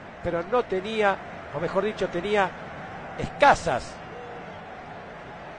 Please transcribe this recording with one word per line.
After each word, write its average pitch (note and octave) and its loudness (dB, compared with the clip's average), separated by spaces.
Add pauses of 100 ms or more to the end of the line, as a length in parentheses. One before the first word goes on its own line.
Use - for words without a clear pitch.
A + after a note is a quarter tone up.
(240)
pero E3+ 0
no B3 4
tenía, G3+ 2 (380)
o C#3+ -2
mejor F3+ 2
dicho, G#3 0
tenía F#3+ 2 (680)
escasas, D#3 4 (1600)